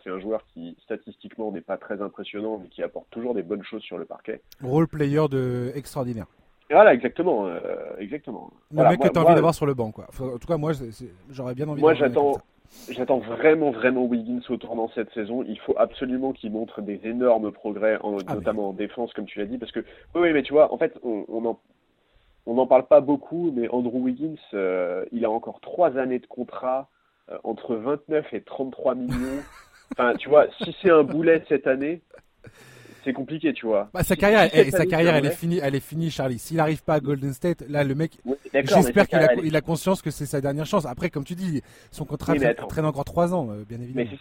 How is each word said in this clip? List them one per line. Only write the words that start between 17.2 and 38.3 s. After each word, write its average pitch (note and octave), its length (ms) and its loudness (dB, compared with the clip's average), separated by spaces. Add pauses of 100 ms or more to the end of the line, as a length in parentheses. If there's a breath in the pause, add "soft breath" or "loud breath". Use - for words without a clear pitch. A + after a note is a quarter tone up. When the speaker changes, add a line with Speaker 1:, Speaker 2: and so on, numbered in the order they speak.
Speaker 1:
progrès, G#2 520 -2
en, G#2 160 -4
Speaker 2:
Ah, F#2+ 100 -6
mais C#3+ 60 -4
Speaker 1:
notamment G#2 340 -4
en G2 40 -8
défense, G#2 380 -8
comme G#2+ 140 -10
tu - 140 -14
l'as G2+ 80 -6
dit, - 100 -8
parce - 160 -14
que, - 80 -6 (340 loud breath)
oui, E3+ 60 2
oui, E3+ 100 4
mais D3 120 2
tu C3+ 100 -6
vois, D3+ 200 6
en A#2 40 -4
fait, D#3+ 160 -2 (100)
on, A2 240 -6
on A2+ 180 -6
en, A2+ 140 -4 (880)
on A#2 80 -4
n'en B2+ 140 2
parle C3 200 6
pas D3 140 8
beaucoup, D3 520 -2
mais A#2+ 140 -2
Andrew B2 320 -2
Wiggins, C3 360 -4 (180)
euh, F#2 580 -2
il A#2 140 -2
a A2 40 0
encore A2+ 300 -4
trois D#3 380 0
années B2+ 220 -2
de - 80 -14
contrat, B2 600 -8 (420)
euh, - 140 -12
entre A2+ 320 -6
vingt-neuf D3 580 -4
et G#2+ 100 -8
trente-trois C3 520 -4
millions. B2+ 480 -6
Speaker 2:
<laughs> - 540 -20
Speaker 1:
Enfin, B2 180 2
tu - 140 -10
vois, D3 180 8 (160)
si E3+ 180 -6
c'est F#3+ 80 4
un D#3+ 140 8
boulet D#3+ 460 2
cette D3 180 0
année, C#3+ 340 -2 (1040 loud breath)
c'est C3+ 100 -2
compliqué, D3 380 -2
tu - 140 -12
vois. G#2 280 2
Speaker 2:
Bah, E3 100 -2
sa - 100 2
Speaker 1:
Si, - 80 2
Speaker 2:
carrière, G#3+ 220 8
Speaker 1:
si G#3+ 80 6
cette D3+ 160 8
Speaker 2:
eh, C#3 40 -2
sa F#3 120 0
Speaker 1:
année, - 40 2
Speaker 2:
carrière, E3+ 220 4
Speaker 1:
c'est D#3+ 60 6
un - 20 4
Speaker 2:
elle C#3 80 4
est - 40 2
Speaker 1:
boulet. - 60 -4
Speaker 2:
finie, E3+ 260 -2
elle C#3 140 0
est C3+ 60 -2
finie, D#3+ 300 -6
Charlie. C3 280 -4
S'il D#3+ 220 -2
arrive D#3 220 0
pas E3 100 0
à D3+ 80 2
Golden C#3 320 -2
State, E3 340 -2
là, D3 160 0
le C3+ 120 0
mec, D#3+ 280 -4
Speaker 1:
Oui, C3+ 120 -2 (180)